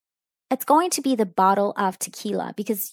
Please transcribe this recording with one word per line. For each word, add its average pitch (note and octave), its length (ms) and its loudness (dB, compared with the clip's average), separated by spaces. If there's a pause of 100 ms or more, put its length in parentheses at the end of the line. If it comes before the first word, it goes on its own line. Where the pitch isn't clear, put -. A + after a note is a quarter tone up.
(520)
It's C4 140 -4
going D4 240 4
to C#4 120 -4
be C4+ 140 0
the G#3+ 100 2
bottle G3 520 2
of F#3+ 200 -2
tequila - 600 -6
because G#3 360 -6